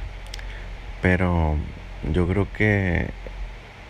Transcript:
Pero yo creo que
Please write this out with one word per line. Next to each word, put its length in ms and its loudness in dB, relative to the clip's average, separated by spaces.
Pero 560 4
yo 140 4
creo 260 2
que 580 2